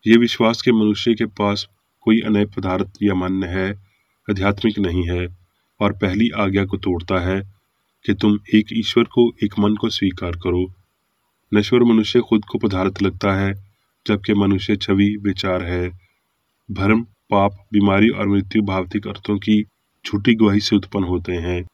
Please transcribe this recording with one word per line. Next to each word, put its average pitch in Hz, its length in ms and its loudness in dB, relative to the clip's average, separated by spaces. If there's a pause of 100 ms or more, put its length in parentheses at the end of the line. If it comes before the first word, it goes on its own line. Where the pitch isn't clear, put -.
ये 113 100 8
विश्वास 117 440 2
कि 127 100 2
मनुष्य 110 420 2
के 113 120 -2
पास 104 420 -4 (340)
कोई 113 200 4
अन्य 104 240 2
पदार्थ 95 460 -4 (120)
या 101 100 2
मन 92 300 -2
है, 95 300 -4 (560)
आध्यात्मिक 101 500 0
नहीं 90 300 -2
है 87 280 -6 (420)
और 101 140 2
पहली 107 360 0
आज्ञा 98 360 0
को 98 120 -6
तोड़ता 90 420 -2
है 95 340 -4 (520)
कि 104 80 0
तुम 104 260 0 (140)
एक 107 200 4
ईश्वर 113 300 0
को, 120 400 2
एक 104 160 -4
मन 104 160 2
को 110 140 -4
स्वीकार 92 420 -4
करो। 90 420 -4 (800)
नश्वर 117 300 4
मनुष्य 113 360 2
खुद 110 260 0
को - 120 -8
पदार्थ 98 440 -2
लगता 98 320 0
है, 98 380 -4 (360)
जबकि 104 260 0
मनुष्य 101 420 2
छवि 101 460 0
विचार 92 420 -4
है। 90 360 -4 (720)
भ्रम, 101 320 2
पाप, - 680 -2
बीमारी 101 380 4
और 101 180 -4
मृत्यु 101 340 0
भौतिक 98 460 -4
अर्थों 104 300 -6
की 107 260 0 (440)
झूठी 107 280 2
गवाही 104 240 2
से 104 160 -2
उत्पन्न 98 280 -2
होते 90 300 -4
हैं 87 400 -6